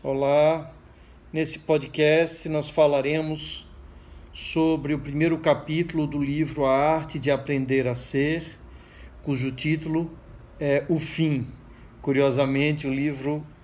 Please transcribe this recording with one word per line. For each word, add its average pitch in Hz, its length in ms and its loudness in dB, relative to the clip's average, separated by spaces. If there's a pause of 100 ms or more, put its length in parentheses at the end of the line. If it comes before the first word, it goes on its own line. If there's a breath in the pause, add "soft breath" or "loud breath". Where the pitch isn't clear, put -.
Olá, 147 640 2 (640 soft breath)
nesse 156 280 -4
podcast 156 880 2
nós 151 200 -2
falaremos 151 960 0 (680 loud breath)
sobre 160 600 0
o 151 60 -2
primeiro 151 380 0
capítulo 160 680 0
do 147 160 -4
livro 143 440 -2
A 135 120 4
Arte 156 400 0
de 139 140 0
Aprender 131 560 0
a 123 80 -2
Ser, 151 640 -2 (640 loud breath)
cujo 131 260 -2
título 156 600 -2 (480)
é 143 300 2
O 165 100 2
Fim. 151 480 -2 (540 loud breath)
Curiosamente, 139 840 2
o 135 80 -2
livro 143 540 -4 (160)